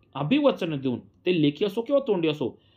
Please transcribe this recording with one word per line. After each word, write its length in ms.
अभिवचन 640
देऊन, 200
ते 420
लेखी 220
असो 180
किंवा 260
तोंडी 200
असो, 320